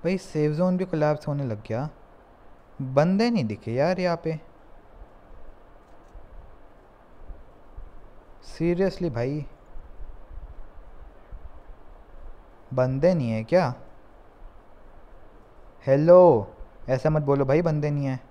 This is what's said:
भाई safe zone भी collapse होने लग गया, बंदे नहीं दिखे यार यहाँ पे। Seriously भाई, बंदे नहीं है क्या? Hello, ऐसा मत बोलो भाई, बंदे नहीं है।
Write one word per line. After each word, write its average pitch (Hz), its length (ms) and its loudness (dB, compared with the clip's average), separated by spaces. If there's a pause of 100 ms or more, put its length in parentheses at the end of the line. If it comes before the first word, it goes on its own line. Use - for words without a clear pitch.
भाई 185 140 0
safe 151 360 -2
zone 180 240 2
भी 180 80 -2
collapse 151 420 0
होने 143 180 -2
लग 110 180 -6
गया, 127 260 -4 (880)
बंदे 165 500 2
नहीं 196 160 2
दिखे 104 280 -6
यार 170 260 2
यहाँ 170 240 0
पे। 160 160 -4 (4000)
Seriously 175 600 0
भाई, 135 360 -4 (3250)
बंदे 135 420 2
नहीं 127 180 0
है 110 120 -2
क्या? 156 300 2 (2000)
Hello, 151 600 8 (420)
ऐसा 135 200 2
मत 156 140 2
बोलो 139 220 2
भाई, 147 160 4
बंदे 151 300 0
नहीं 143 140 -2
है। 131 140 -4 (120)